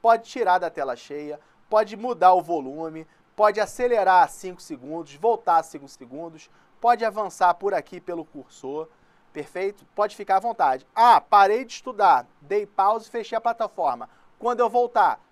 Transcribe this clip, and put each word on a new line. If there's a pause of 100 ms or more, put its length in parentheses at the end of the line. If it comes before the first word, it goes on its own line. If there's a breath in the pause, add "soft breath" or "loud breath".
pode
tirar
da
tela
cheia, (300 soft breath)
pode
mudar
o
volume, (280 soft breath)
pode
acelerar
cinco
segundos,
voltar
cinco
segundos, (320 soft breath)
pode
avançar
por
aqui
pelo
cursor, (440 soft breath)
perfeito?
Pode
ficar
à
vontade.
Ah,
parei
de
estudar, (160)
dei
pause
e
fechei
a
plataforma. (300 soft breath)
Quando
eu
voltar, (120)